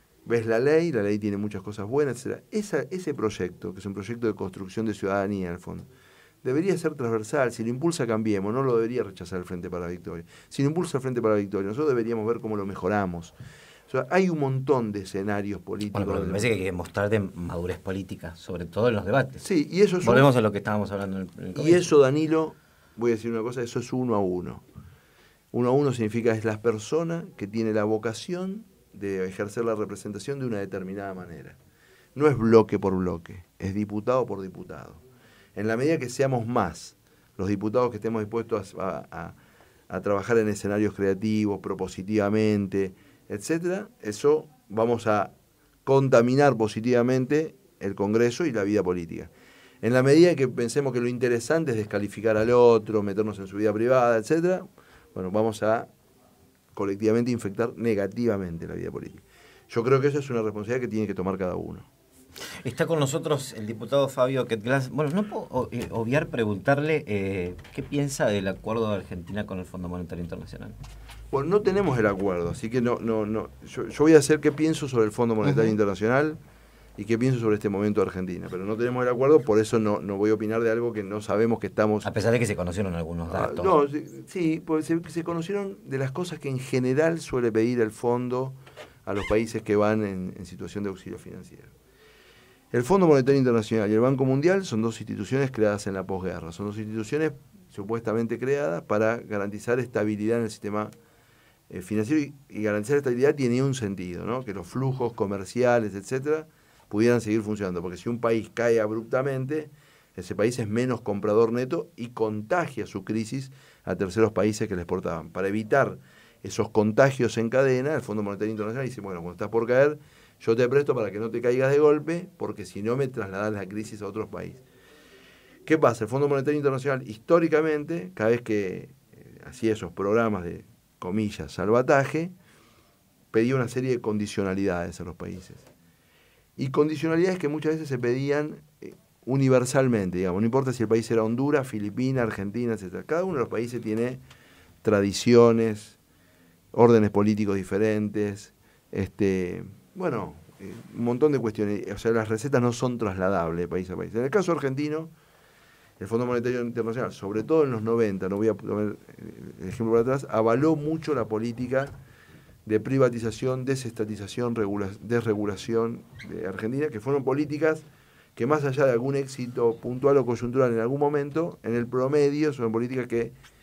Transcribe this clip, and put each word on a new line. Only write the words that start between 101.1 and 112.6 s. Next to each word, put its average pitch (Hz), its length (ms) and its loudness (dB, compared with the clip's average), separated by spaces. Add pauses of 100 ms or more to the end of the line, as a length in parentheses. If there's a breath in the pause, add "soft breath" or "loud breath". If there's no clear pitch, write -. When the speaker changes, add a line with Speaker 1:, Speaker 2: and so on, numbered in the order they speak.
Speaker 1:
eh, 92 140 -12
financiero 110 400 0
y, 139 120 -8 (140)
y 104 140 -8
garantizar 104 340 0
estabilidad 131 380 2
tiene 127 280 2
un 135 120 0
sentido, 92 500 -6
¿no? 127 200 -4
Que 101 100 -8
los 92 120 -10
flujos 131 460 -2
comerciales, 107 840 0
etcétera, 143 540 -4 (400 soft breath)
pudieran 117 320 4
seguir 107 220 0
funcionando, 98 400 -4
porque 90 140 -8
si 98 120 -8
un 120 120 -4
país 113 320 0
cae 117 280 2
abruptamente, 131 920 -2 (460 soft breath)
ese 92 180 -10
país 110 240 2
es 110 100 -4
menos 120 320 0
comprador 104 520 2
neto 131 440 -4
y 117 120 -10
contagia 110 800 -4